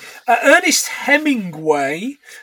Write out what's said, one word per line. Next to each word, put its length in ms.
Uh, 140
Ernest 460
Hemingway, 1300